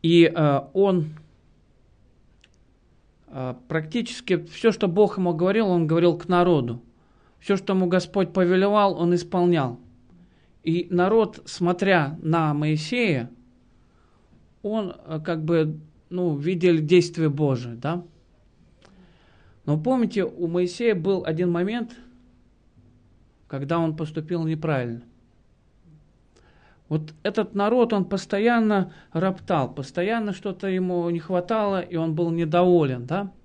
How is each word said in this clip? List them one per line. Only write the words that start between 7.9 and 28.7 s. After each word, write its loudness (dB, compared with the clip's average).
повелевал, 2
он 2
исполнял. 0
И -2
народ, 2
смотря 0
на 0
Моисея, -2
он, -4
э, -8
как -4
бы, 0
ну, -2
видели 2
действие 4
Божие, -2
да? -6
Но 0
помните, 0
у -6
Моисея 0
был -2
один -2
момент, -4
когда -4
он -2
поступил -6
неправильно. -4
Вот -4
этот -4
народ, 0
он 0
постоянно 0